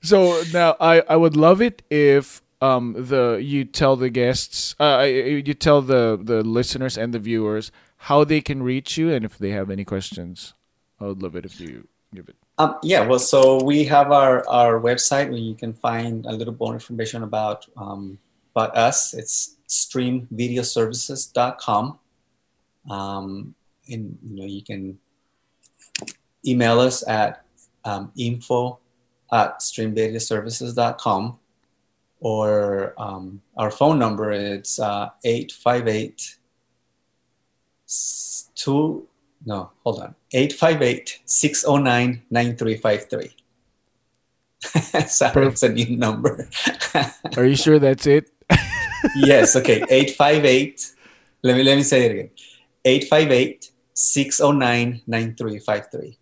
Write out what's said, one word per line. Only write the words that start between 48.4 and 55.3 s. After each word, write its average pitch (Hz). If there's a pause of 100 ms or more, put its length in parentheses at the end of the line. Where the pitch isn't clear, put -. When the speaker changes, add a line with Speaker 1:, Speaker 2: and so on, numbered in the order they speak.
Speaker 1:
<laughs> - (580)
Speaker 2:
Yes. 139
Okay. 120
Eight 135
five 147
eight. 139 (520)
Let 123
me, 131
let 135
me 143
say 127
it 110
again. 98 (540)
Eight 135
five 156
eight, 131 (220)
six -
oh 147
nine, 120
nine 113